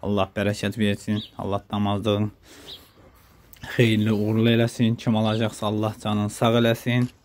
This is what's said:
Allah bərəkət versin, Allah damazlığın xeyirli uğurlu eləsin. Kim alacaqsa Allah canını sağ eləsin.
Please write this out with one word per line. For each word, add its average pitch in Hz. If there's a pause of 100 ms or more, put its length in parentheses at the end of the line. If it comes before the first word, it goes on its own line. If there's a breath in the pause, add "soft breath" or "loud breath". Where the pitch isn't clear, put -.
Allah 98
bərəkət 104
versin, 104 (160)
Allah 98
damazlığın 104 (1500 loud breath)
xeyirli 110
uğurlu 110
eləsin. 117
Kim 113
alacaqsa 110
Allah 107
canını 104
sağ 117 (100)
eləsin. 120 (160)